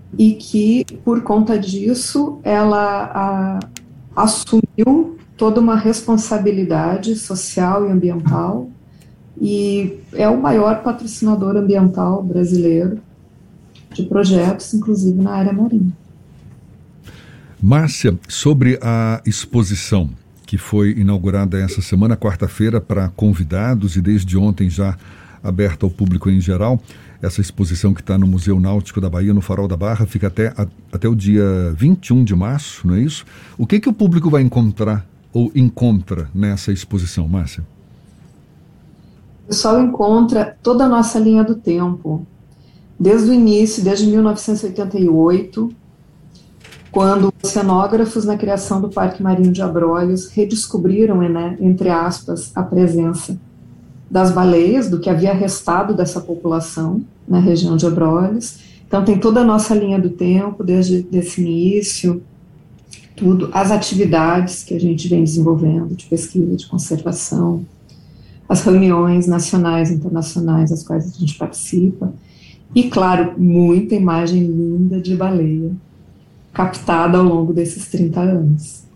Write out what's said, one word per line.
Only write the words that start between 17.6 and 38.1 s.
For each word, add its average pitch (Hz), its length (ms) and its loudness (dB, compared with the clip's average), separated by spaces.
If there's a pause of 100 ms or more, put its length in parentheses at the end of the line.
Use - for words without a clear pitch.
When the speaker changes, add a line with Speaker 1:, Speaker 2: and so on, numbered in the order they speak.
Speaker 2:
Márcia, 127 560 2 (100)
sobre 127 540 2
a 113 440 0
exposição 101 840 -2 (360)
que 98 100 -4
foi 104 360 0
inaugurada 98 640 0
essa 95 240 -4
semana, 107 340 0
quarta-feira, 107 640 -2
para 95 280 -4
convidados, 95 880 0
e 95 40 0
desde 92 380 0
ontem 98 320 0
já 92 260 -4 (460)
aberta 95 420 -2
ao 95 60 2
público 90 400 0
em 95 100 4
geral, 98 400 0 (400)
essa 90 200 -4
exposição 95 520 -2
que 87 100 -4
tá 98 140 -2
no 95 100 4
Museu 92 340 0
Náutico 98 400 -2
da 92 100 -2
Bahia, 95 240 0
no 101 60 2
Farol 98 260 -4
da 92 100 -4
Barra, 104 300 -2
fica 101 220 -2
até 107 200 -2
a, 107 180 -4 (260)
até 110 160 -2
o 117 60 2
dia 98 600 2
vinte 165 320 2
e 127 40 2
um 127 100 4
de 101 120 2
março, 113 520 -4
não 87 80 2
é 98 60 2
isso? 147 240 -4 (340)
O 120 80 -2
que 208 140 2
que 240 80 0
o 240 40 0
público 170 380 2
vai 143 120 4
encontrar 110 640 0 (260)
ou 117 220 0
encontra 104 800 0
nessa 101 380 -2
exposição, 92 540 -4
Márcia? 85 380 -4 (1800)